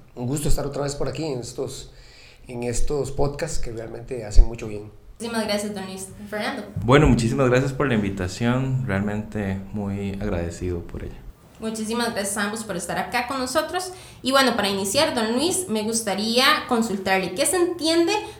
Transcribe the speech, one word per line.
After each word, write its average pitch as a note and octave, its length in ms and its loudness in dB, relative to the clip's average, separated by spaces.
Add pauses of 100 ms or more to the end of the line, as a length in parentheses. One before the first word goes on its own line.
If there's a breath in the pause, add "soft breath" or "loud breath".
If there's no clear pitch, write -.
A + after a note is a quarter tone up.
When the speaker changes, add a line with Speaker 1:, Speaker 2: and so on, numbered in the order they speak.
(140)
Speaker 1:
un A#2+ 140 -6
gusto D3+ 200 -2
estar C#3+ 200 4
otra C3+ 160 -4
vez C#3 100 -4
por D#3 140 -4
aquí C3+ 160 -6
en C#3 160 -4
estos, - 520 -10 (560 loud breath)
en A#2+ 140 -8
estos C3+ 500 0
podcasts C#3+ 460 -2
que B2 140 2
realmente A2+ 540 -10
hacen G#2 200 12
mucho A2+ 220 -4
bien. G#2+ 240 -8 (280)
Speaker 2:
Muchísimas A3+ 280 -4
gracias, G#3 260 -2
don F#3+ 140 -6
Luis. F#3+ 220 -10 (200)
Fernando. A#3 340 -4 (220)
Speaker 3:
Bueno, C#3 220 8
muchísimas B2+ 420 4
gracias C3+ 240 2
por D3 140 0
la B2 80 2
invitación, G#2+ 920 0
realmente G2+ 760 -2 (140)
muy G2 380 -4
agradecido F2+ 680 -4
por - 220 -10
ella. - 140 -12 (420)
Speaker 2:
Muchísimas A3 540 -4
gracias G3+ 240 -4
a G#3 60 0
ambos A3 200 -6
por F3+ 140 -6
estar F3 220 -4
acá B3 280 -2
con C4+ 120 -4
nosotros. D#4 540 -4 (280 loud breath)
Y B3 80 -4
bueno, C4 260 6
para G3 140 0
iniciar, G3+ 460 0
don A3+ 180 0
Luis, F4 360 0
me G#3+ 120 -2
gustaría A3 640 0 (240)
consultarle F#3+ 640 0
qué C#4 140 0
se F4+ 80 0
entiende E4+ 580 2 (260 loud breath)